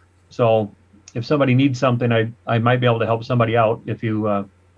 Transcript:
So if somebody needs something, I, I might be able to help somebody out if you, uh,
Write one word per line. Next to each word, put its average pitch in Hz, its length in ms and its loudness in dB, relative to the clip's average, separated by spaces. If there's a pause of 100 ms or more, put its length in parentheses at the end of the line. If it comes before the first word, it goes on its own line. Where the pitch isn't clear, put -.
(280)
So 110 420 0 (440)
if 120 120 -8
somebody 135 280 2
needs 131 240 2
something, 123 320 0
I, 113 220 0 (140)
I 117 120 0
might 123 220 2
be 123 60 0
able 117 120 2
to 110 60 -2
help 113 180 -2
somebody 117 320 0
out 113 300 2
if 107 180 -8
you, 107 240 -4
uh, 101 180 -2 (340)